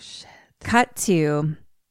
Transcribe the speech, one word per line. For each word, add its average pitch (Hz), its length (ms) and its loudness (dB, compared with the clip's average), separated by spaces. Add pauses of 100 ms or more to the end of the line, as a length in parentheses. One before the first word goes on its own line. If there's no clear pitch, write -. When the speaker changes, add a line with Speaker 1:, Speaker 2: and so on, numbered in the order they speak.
Speaker 1:
shit. - 280 -20 (320)
Speaker 2:
Cut - 360 0
to 156 600 0 (340)